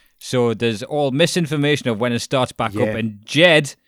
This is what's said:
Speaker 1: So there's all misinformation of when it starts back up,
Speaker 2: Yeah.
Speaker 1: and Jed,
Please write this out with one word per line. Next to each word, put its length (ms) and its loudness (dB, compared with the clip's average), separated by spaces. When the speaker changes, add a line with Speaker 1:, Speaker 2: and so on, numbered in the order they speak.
Speaker 1:
So 340 0
there's 300 -2
all 280 -2
misinformation 760 0
of 100 -2
when 140 0
it 60 -2
starts 320 -2
back 200 -4
up, 40 -10
Speaker 2:
Yeah. 220 -2
Speaker 1:
and 280 -6
Jed, 500 4